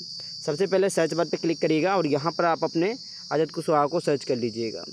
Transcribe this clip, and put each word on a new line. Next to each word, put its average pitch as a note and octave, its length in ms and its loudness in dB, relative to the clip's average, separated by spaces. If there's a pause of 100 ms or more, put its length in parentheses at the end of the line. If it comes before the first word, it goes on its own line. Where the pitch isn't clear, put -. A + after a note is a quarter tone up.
(440)
सबसे D#3+ 220 0
पहले F#3+ 240 4
search E3 240 2
bar E3 120 2
पे D#3 100 -2
click E3 240 -2
करिएगा D#3+ 360 2
और E3 100 2
यहाँ D3 260 0
पर F3 120 0
आप E3 200 2
अपने E3+ 300 0 (360)
आज़ाद D#3 200 2
कुशवाहा D3+ 360 2
को E3 140 0
search D3 240 0
कर C3 120 0
लीजिएगा। A2+ 560 -4